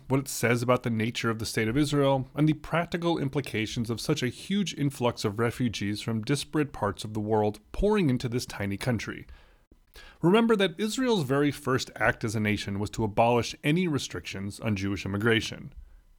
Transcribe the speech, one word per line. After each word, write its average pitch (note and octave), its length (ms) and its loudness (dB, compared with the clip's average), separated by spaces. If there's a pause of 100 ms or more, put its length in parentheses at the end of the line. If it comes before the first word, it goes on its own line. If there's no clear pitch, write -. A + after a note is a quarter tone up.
what C3+ 120 2
it C3 80 -6
says A#2+ 320 2
about B2 220 2
the B2 80 -2
nature A2+ 400 -2
of A2 80 -2
the G#2+ 80 -6
state A2 200 -2
of A2+ 120 0
Israel, C#3 560 2
and D3+ 120 4
the D#3 60 6
practical E3+ 640 -2
implications B2+ 720 -2
of A#2 140 -4
such D3 200 -2
a B2 60 0
huge F#3+ 460 -4
influx C3 500 -2
of G#2 140 -2
refugees A2+ 640 -2
from A2+ 180 -2
disparate C#3+ 540 -2
parts G2+ 300 -2
of G#2+ 100 -10
the G#2+ 60 -4
world G#2+ 400 2 (120)
pouring G3+ 380 4
into B2 180 0
this A#2+ 160 -2
tiny G2+ 320 -4
country. - 500 -4 (920)
Remember A3 360 6
that F#3+ 220 2
Israel's A3 440 0
very C#3 280 2
first B2+ 460 -2
act A2+ 260 2
as G#2+ 120 -2
a A2 60 0
nation G2+ 380 0
was G#2 120 -4
to A#2 140 -2
abolish A#2 600 2
any E3+ 240 2
restrictions G2+ 720 -6
on G#2+ 160 0
Jewish G2 300 -2
immigration. G#2+ 680 0 (460)